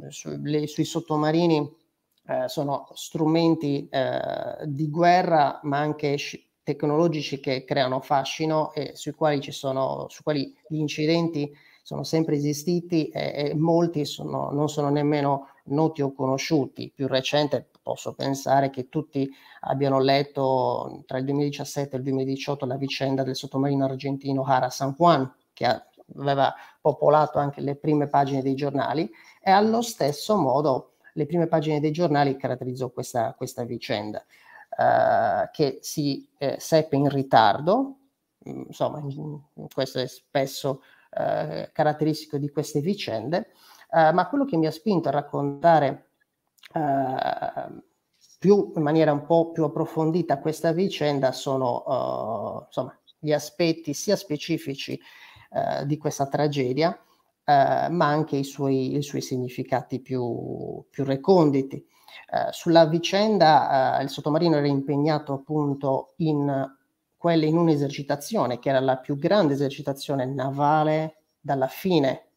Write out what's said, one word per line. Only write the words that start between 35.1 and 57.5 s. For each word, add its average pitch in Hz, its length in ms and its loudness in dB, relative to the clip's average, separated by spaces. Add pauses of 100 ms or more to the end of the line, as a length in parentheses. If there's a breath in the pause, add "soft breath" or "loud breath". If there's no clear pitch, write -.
che 139 300 -2
si, - 560 -4
eh, 139 220 -4
seppe 156 380 2
in 139 120 4
ritardo, 139 880 4 (520)
mm, - 180 -10
insomma, 135 320 -4
in-, 147 440 -10 (120)
in-, - 180 -16
questo 135 260 -4
è 123 80 -4
spesso, 135 760 -4 (280 soft breath)
eh, - 600 -4
caratteristico 151 640 -2
di 143 140 -4
queste 147 300 -4
vicende, 156 720 -4 (400 loud breath)
eh, 160 200 6
ma - 160 2
quello 285 160 0
che 170 140 0
mi 160 80 2
ha 151 40 0
spinto 165 380 -2
a 135 40 0
raccontare, 143 1000 2 (640)
eh, - 1080 -2 (560)
più, 196 380 4
in 160 60 0
maniera 151 300 4
un 139 120 -2
po' 165 280 2
più 160 120 0
approfondita 160 760 -2
questa 156 340 -2
vicenda 147 600 0
sono, 131 520 -2 (760)
eh, - 60 -20
insomma, - 300 -8 (220)
gli 151 140 -2
aspetti 160 600 -2
sia 196 220 0
specifici, 143 840 -6 (520 loud breath)
eh, 143 340 -2
di 147 100 0
questa 143 300 -4
tragedia, 143 680 0 (560 soft breath)
eh, 135 400 4